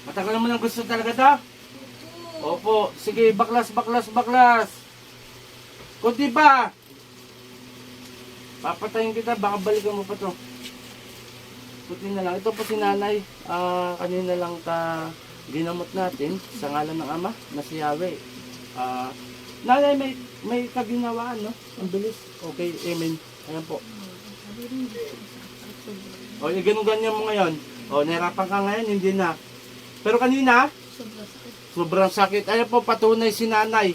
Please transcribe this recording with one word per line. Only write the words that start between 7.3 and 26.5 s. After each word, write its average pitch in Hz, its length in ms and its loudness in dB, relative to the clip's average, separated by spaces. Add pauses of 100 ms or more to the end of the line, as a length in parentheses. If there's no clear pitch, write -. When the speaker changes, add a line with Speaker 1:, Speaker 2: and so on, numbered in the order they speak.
Speaker 1:
Papatayin 214 520 -2
kita, 226 240 -2
baka 202 240 -2
balikan 208 360 0
mo 202 80 -4
pa 202 120 -6
to. 196 160 -6 (1500)
Kunti 180 260 -10
na 190 120 -2
lang. 185 160 -2
Ito 220 120 0
po 220 120 -6
si 214 120 -2
nanay. 202 440 2 (240)
Ah, 180 520 -2
kanina 180 400 -2
lang 175 280 -4
ka 165 440 -2 (380)
ginamot 165 460 -4
natin 180 480 -4 (160)
sa 208 160 -6
ngalan 151 240 -2
ng 151 140 -6
ama 170 220 -4 (200)
na 147 80 -8
si 156 200 -8
Yahweh. 156 360 -2 (600)
Ah, 127 360 -6 (520)
nanay, 285 320 6
may, 269 160 -2 (320)
may 240 240 -2
kaginawaan, 233 720 -4
no? 208 120 -6 (280)
Ang 185 100 -4
bilis. 202 260 -2 (300)
Okay, 170 260 -4 (140)
amen. 165 340 -2 (280)
Ayan 160 160 -8
po. 160 200 -8 (2500)
O, 143 80 -4
eh, 185 120 0